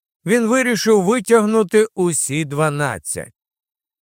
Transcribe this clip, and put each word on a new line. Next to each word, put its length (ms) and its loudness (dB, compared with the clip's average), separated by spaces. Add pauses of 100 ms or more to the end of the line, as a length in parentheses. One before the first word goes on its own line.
(260)
він 200 2
вирішив 560 2
витягнути 920 2
усі 500 -2
дванадцять. 880 -4 (720)